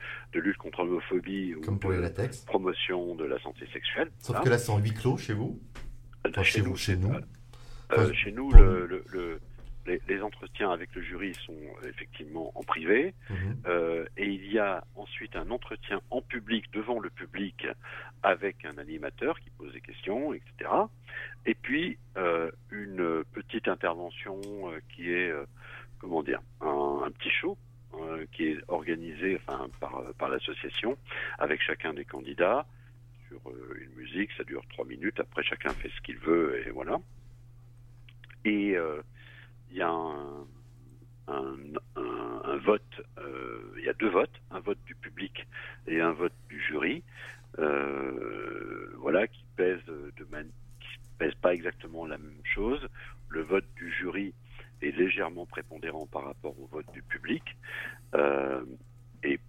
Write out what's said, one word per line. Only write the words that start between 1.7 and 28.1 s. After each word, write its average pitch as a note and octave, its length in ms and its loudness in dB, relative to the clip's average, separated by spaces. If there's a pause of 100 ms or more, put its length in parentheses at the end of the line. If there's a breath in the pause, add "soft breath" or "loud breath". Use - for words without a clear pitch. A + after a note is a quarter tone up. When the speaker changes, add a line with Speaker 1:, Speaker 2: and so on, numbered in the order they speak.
Speaker 2:
pour F#2+ 100 0
Speaker 1:
de F#2 60 4
Speaker 2:
les F2 60 2
latex. F2+ 400 -2
Speaker 1:
promotion F2+ 760 0
de D#2+ 80 -2
la C2 160 -2
santé C2 320 -12
sexuelle. - 360 -2 (120)
Speaker 2:
Sauf - 160 -2
Speaker 1:
Hein ? G#2+ 80 2
Speaker 2:
que - 40 6
là, A#3 100 8
c'est A#3 120 0
en G#2 80 6
huis G#2+ 160 4
clos B2+ 220 4
chez - 160 -4
vous. G#2+ 260 -2 (640)
Speaker 1:
Euh, - 60 4
Speaker 2:
Enfin, F#2+ 140 4
Speaker 1:
chez - 80 6
Speaker 2:
chez A2 80 4
vous, F#2 100 4
Speaker 1:
nous, F#2 60 0
Speaker 2:
chez - 160 0
Speaker 1:
c'est F#2 60 4
Speaker 2:
nous. F#2+ 100 4
Speaker 1:
pas, D3 120 2 (680 loud breath)
Speaker 2:
Enfin, - 120 8
Speaker 1:
euh, - 100 6
chez - 180 0
nous, B2+ 200 -4
Speaker 2:
pour A2+ 100 12
Speaker 1:
le, F#2 260 12
le, F#2 220 -4
le, E2+ 320 -4 (480)
les, F2+ 200 0
les G2 140 0
entretiens G#2 480 -2
avec F2 240 -2
le F2+ 80 -6
jury F2 300 -4 (120)
sont, E2+ 80 -12
euh, D2+ 360 -12
effectivement D2+ 680 -8
en B1+ 80 -8
privé. G#2+ 500 2 (160 loud breath)
Speaker 2:
Mhm. G2 80 -4 (300 loud breath)
Speaker 1:
Euh, E2 380 2 (120)
et G2+ 100 -2
il G2 260 -4
y A2 80 6
a G2 240 0 (100)
ensuite - 400 -10
un F#2 160 -4
entretien G#2+ 500 -6 (100)
en B2+ 120 0
public, A2+ 500 -4
devant A2 280 -2
le F#2 100 -6
public, F#2 560 -6 (560 loud breath)
avec G2 420 2
un D2 140 -10
animateur D2+ 640 -4
qui - 100 -18
pose C#2+ 220 -16
des B1+ 80 -14
questions, B2+ 520 -4
et D#2+ 100 -8 (160)
cetera. G#3 320 2 (540 loud breath)
Et A2+ 100 4
puis, D3+ 440 -2 (180)
euh, E2 360 2 (180)
une F2+ 600 0
petite - 340 -6
intervention, F2 720 -2 (280)
euh, D#2+ 120 -8 (160)
qui E2+ 160 -6
est, F2 200 2
euh, C#2+ 140 -4 (560 loud breath)
comment E2+ 220 0
dire, B1+ 180 -2 (200)
un, C#2+ 460 0
un D2 40 -4
petit - 200 -4
show, G3 260 0 (380)
euh, D#2+ 380 -8